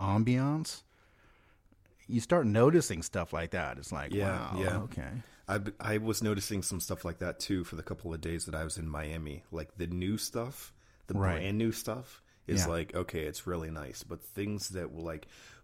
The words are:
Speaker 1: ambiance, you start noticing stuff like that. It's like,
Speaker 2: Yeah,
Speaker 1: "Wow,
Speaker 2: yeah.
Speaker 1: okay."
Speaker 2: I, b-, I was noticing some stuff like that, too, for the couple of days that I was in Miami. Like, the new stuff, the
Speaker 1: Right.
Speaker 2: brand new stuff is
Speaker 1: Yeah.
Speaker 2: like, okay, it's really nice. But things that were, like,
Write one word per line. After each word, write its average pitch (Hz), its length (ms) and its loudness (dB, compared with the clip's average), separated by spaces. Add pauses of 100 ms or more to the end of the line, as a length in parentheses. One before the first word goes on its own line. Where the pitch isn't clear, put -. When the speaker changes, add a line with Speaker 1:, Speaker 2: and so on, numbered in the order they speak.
Speaker 1:
ambiance, 123 800 4 (1300)
you 117 120 2
start 170 260 4
noticing 113 560 8
stuff - 300 -2
like 82 200 -2
that. 71 260 -2
It's - 140 -10
like, 71 200 -4
Speaker 2:
Yeah, 98 420 0
Speaker 1:
"Wow, 92 60 -2
Speaker 2:
yeah. 92 220 2
Speaker 1:
okay." 67 280 -6 (360)
Speaker 2:
I, 98 120 0
b-, 101 220 -4
I 107 180 0
was 110 240 0
noticing 101 400 0
some 90 180 -2
stuff - 240 -6
like 85 160 -4
that, - 200 -2
too, 92 240 0
for 85 120 -10
the 82 60 -6
couple 85 300 -6
of 80 80 -4
days 82 260 -4
that 80 80 -6
I 78 100 -2
was 78 140 -4
in 80 100 -4
Miami. 76 600 -4
Like, 80 280 -8
the 87 80 -2
new 90 320 0
stuff, - 560 -6 (320)
the 92 80 -4
Speaker 1:
Right. 95 240 4
Speaker 2:
brand 98 200 0
new 113 140 4
stuff - 500 -6 (240)
is 95 160 2
Speaker 1:
Yeah. 80 40 2
Speaker 2:
like, 82 280 0
okay, 87 300 -2
it's 73 220 -6
really 82 240 -2
nice. 73 320 -8
But - 200 -10
things 101 480 -4
that 85 220 -4
were, 80 100 -8
like, 80 260 -8 (360)